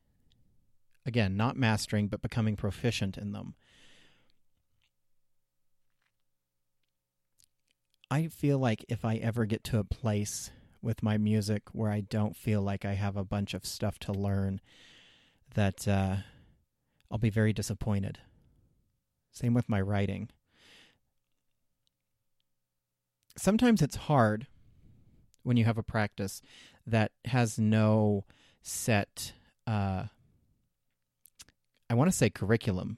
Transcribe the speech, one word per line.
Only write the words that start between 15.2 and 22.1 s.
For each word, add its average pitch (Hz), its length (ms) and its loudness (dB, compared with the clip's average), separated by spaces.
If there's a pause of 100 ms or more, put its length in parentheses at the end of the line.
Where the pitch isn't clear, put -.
that, 101 320 0
uh, 98 300 0 (920)
I'll - 80 -6
be 110 120 0
very 107 240 2
disappointed. 101 680 -4 (1120)
Same 120 220 -2
with 120 160 0
my 104 120 2
writing. 98 480 -2 (3000)